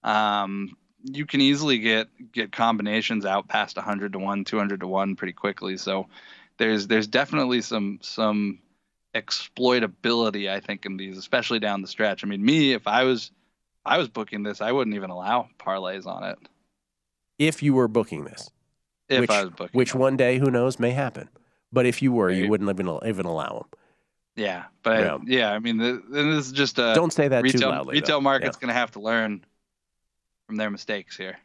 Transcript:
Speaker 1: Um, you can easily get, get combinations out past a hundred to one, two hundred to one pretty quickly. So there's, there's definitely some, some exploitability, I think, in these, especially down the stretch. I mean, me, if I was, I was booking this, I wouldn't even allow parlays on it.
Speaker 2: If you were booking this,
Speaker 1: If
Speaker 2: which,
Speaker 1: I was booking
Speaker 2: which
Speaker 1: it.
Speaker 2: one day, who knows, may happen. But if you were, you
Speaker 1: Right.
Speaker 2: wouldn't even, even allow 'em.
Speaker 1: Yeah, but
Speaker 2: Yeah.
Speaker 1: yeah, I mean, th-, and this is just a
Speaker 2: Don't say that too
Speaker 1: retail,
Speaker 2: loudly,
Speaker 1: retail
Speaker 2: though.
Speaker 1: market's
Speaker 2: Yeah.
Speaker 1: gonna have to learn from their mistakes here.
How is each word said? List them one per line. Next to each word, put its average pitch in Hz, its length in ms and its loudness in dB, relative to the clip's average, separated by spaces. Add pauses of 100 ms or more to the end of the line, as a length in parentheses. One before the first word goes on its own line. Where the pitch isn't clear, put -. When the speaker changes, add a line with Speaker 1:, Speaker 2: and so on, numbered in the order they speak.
Speaker 1:
Um, 101 720 0 (260)
you 139 240 -8
can 139 140 2
easily 139 380 4
get, 110 300 2 (220)
get 107 220 -4
combinations 107 720 0
out 98 240 0
past 104 300 -2
a - 20 -6
hundred 98 320 -4
to 98 60 -8
one, 98 260 -4
two 110 140 -2
hundred 101 220 -2
to 92 60 -6
one 95 300 -2
pretty 90 160 -8
quickly. 95 460 -6
So 95 300 -4 (500)
there's, 110 300 2
there's 110 180 2
definitely 123 560 0
some, 101 400 -4
some 104 560 -2 (560)
exploitability, 113 1400 0
I 98 100 -4
think, - 260 -10
in 98 100 -6
these, 95 200 -10
especially 117 420 -2
down 101 240 -2
the 90 60 -10
stretch. 104 360 -2
I - 20 -4
mean, 101 180 -4
me, 143 280 4
if 113 140 -2
I 117 180 2
was, 127 260 0 (540)
I 160 140 2
was 147 100 0
booking 107 340 -8
this, 104 180 -6
I 110 120 0
wouldn't 120 220 0
even 95 160 -8
allow 104 380 -2 (100)
parlays 95 480 -6
on 92 180 -10
it. 92 140 -8 (1000)
Speaker 2:
If 151 240 2
you 143 120 4
were 127 140 6
booking 107 360 -2
this, - 260 -16 (580)
Speaker 1:
If 135 120 2
Speaker 2:
which, 117 100 2
Speaker 1:
I 104 140 2
was 90 60 -8
booking 90 280 -4
Speaker 2:
which 123 120 2
Speaker 1:
it. 131 60 -4
Speaker 2:
one 131 200 2
day, 127 220 2
who 135 120 4
knows, 123 280 0
may 120 120 2
happen. 131 380 -6 (440)
But 127 140 4
if 123 160 0
you 131 100 4
were, 104 180 4
you 92 120 2
Speaker 1:
Right. 101 80 2
Speaker 2:
wouldn't 101 200 2
even, 92 360 -2
even 95 200 -4
allow 80 380 -4
'em. - 140 -20 (580)
Speaker 1:
Yeah, 92 280 -4 (180)
but 110 180 4
Speaker 2:
Yeah. 80 260 0
Speaker 1:
yeah, 120 260 2
I 107 80 -2
mean, 117 180 -2
th-, 120 220 0 (120)
and 147 200 2
this 147 140 0
is 131 60 -12
just 135 260 0
a 120 160 4
Speaker 2:
Don't 160 180 4
say 147 160 2
that 131 120 4
too 120 40 2
Speaker 1:
retail, 131 260 4
Speaker 2:
loudly, 139 240 -4
Speaker 1:
retail 151 220 2
Speaker 2:
though. 139 60 0
Speaker 1:
market's 135 340 0
Speaker 2:
Yeah. - 60 -16
Speaker 1:
gonna 123 160 -4
have 117 140 -2
to 104 80 -14
learn 110 440 -2 (1000)
from 107 100 -8
their 107 140 -2
mistakes 101 460 -8
here. 92 280 -10